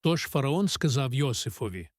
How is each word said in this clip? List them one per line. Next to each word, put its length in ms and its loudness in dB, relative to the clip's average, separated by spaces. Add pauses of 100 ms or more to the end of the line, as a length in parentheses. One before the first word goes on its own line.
Тож 220 2
фараон 460 0
сказав 460 0
Йосифові: 720 -2 (100)